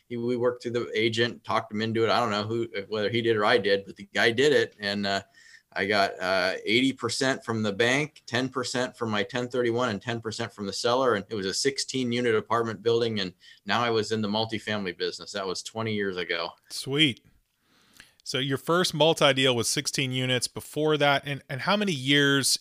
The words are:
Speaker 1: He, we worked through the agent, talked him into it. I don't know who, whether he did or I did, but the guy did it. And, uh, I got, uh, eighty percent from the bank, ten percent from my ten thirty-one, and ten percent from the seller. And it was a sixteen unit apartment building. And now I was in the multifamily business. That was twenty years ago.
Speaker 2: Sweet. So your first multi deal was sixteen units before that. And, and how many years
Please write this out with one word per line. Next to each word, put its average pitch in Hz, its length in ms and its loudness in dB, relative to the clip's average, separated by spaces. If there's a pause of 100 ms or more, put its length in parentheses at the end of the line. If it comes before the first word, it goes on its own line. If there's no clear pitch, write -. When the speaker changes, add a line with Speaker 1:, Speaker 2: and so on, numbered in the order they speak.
Speaker 1:
He, 120 100 -8
we 120 200 -2
worked 120 240 0
through 120 120 -6
the 117 200 -4
agent, 113 500 0
talked 110 280 -4
him 107 100 -4
into 113 220 0
it. 107 80 4
I 98 80 4
don't 117 120 0
know 104 120 0
who, 117 240 -4 (200)
whether 104 220 -2
he 113 140 0
did 113 120 2
or 104 100 2
I 120 120 6
did, 98 280 0
but 92 100 -16
the 101 180 -18
guy 104 160 4
did 131 240 4
it. 113 260 2
And, 101 280 -2
uh, 98 160 0 (500)
I 95 120 -2
got, 98 340 2
uh, 92 340 0 (120)
eighty 127 260 2
percent 131 540 -2
from 113 160 -2
the 107 100 0
bank, 123 540 0
ten 123 240 -2
percent 127 480 -4
from 113 140 -4
my 104 100 2
ten 123 260 -4
thirty-one, 120 420 0
and 101 120 -4
ten 117 200 -6
percent 113 300 -6
from 104 140 -10
the 98 80 -6
seller. 123 400 2
And 98 160 0
it 113 60 -6
was 95 100 -4
a 92 80 -2
sixteen 131 580 -2
unit 120 220 0
apartment 110 480 -2
building. 117 380 0
And 92 140 -4 (300)
now 107 200 0
I 120 80 0
was 110 200 0
in 110 100 0
the 107 60 -2
multifamily 107 680 -4
business. 87 360 -6
That 98 120 -6
was 90 160 -4
twenty 110 320 -6
years 98 240 -2
ago. 85 360 -4 (180)
Speaker 2:
Sweet. 139 500 0 (1000)
So - 160 -4
your 135 180 0
first 170 380 0
multi 151 380 6
deal 131 220 4
was 113 120 0
sixteen 139 440 -2
units 127 360 0
before 151 500 -2
that. 143 300 4
And, 143 200 -6
and 131 140 -8
how 196 160 2
many 208 140 0
years 139 680 4